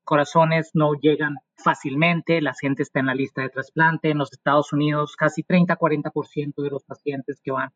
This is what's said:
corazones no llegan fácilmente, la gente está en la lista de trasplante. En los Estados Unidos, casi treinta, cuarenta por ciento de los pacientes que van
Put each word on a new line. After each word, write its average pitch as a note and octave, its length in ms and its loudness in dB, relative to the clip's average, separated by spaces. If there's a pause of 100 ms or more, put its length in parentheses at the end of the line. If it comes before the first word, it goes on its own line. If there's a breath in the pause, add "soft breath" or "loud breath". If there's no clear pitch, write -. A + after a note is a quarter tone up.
corazones D#3+ 680 2
no D3+ 220 2
llegan D3 420 0 (260)
fácilmente, E3 800 0
la C#3+ 180 -2
gente C#3+ 240 -2
está C#3 180 -4
en C3+ 60 0
la C3 80 0
lista C3+ 280 -4
de C3 80 -6
trasplante. D#3+ 600 0
En D3 80 0
los C#3 140 -4
Estados D3 400 0
Unidos, D3 440 0
casi D#3 260 0
treinta, F3 340 2
cuarenta D3+ 340 -2
por D3+ 160 -4
ciento D3 360 -8
de C#3+ 80 -4
los C#3 140 -10
pacientes C#3 600 -10
que C3+ 80 -6
van C3 240 -4